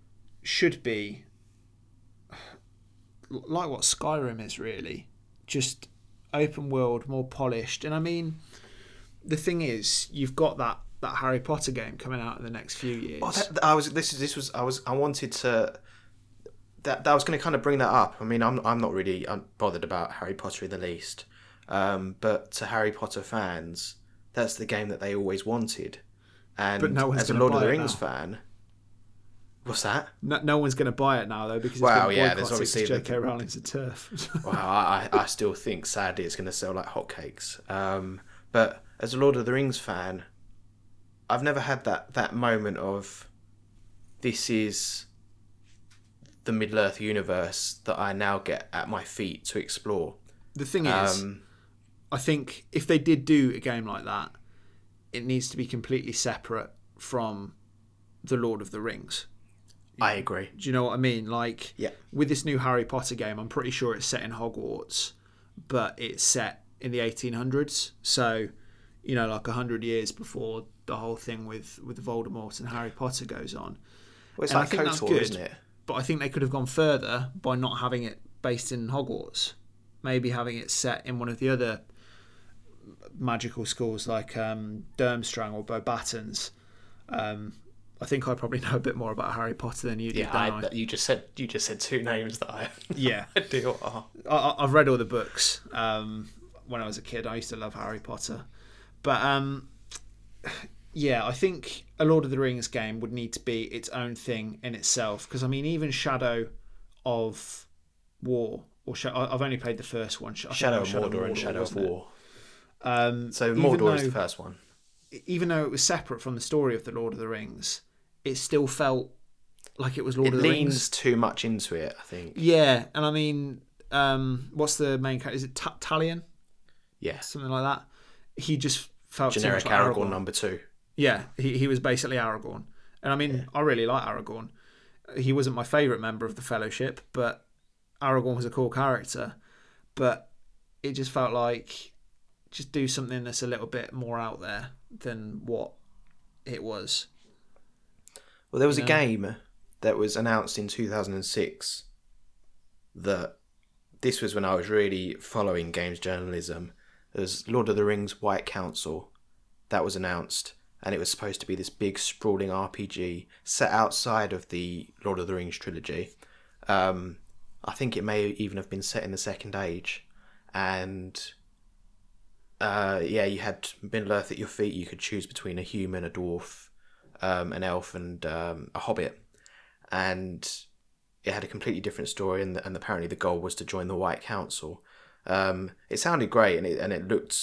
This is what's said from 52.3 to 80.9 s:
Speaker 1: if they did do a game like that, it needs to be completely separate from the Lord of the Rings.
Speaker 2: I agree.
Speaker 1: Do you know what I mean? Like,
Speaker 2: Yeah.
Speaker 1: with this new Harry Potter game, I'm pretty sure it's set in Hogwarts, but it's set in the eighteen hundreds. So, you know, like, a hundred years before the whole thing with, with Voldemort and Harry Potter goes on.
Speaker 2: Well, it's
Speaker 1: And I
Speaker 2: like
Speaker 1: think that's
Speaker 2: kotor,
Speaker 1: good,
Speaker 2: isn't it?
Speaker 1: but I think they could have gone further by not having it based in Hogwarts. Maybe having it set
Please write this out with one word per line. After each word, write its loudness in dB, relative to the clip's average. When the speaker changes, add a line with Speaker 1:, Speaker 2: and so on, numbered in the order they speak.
Speaker 1:
if -2
they 6
did 4
do 8
a -8
game -2
like -6
that, -4
it -6
needs 0
to -10
be -2
completely -2
separate -4
from -4
the 2
Lord 0
of -12
the -8
Rings. -6
Speaker 2:
I 6
agree. -2
Speaker 1:
Do -10
you 2
know 4
what 0
I 0
mean? 2
Like, -4
Speaker 2:
Yeah. -2
Speaker 1:
with 4
this 0
new 2
Harry 2
Potter -4
game, -4
I'm -8
pretty -4
sure 0
it's -4
set -2
in -8
Hogwarts, -4
but 0
it's -4
set 2
in -6
the 0
eighteen -2
hundreds. -2
So, 2
you -2
know, 4
like, -4
a -2
hundred -2
years 0
before -8
the -4
whole -4
thing -8
with, -12
with -10
Voldemort -6
and -8
Harry -6
Potter -4
goes -10
on. -10
Speaker 2:
Well, 0
it's 0
Speaker 1:
And 6
I 8
Speaker 2:
like 0
Speaker 1:
think 4
that's 0
Speaker 2:
kotor, 0
Speaker 1:
good, 6
Speaker 2:
isn't 0
it? -8
Speaker 1:
but -4
I -2
think 0
they 0
could 0
have 4
gone 0
further 4
by 2
not 0
having 0
it -8
based -2
in -4
Hogwarts. -2
Maybe 2
having -2
it -6
set 0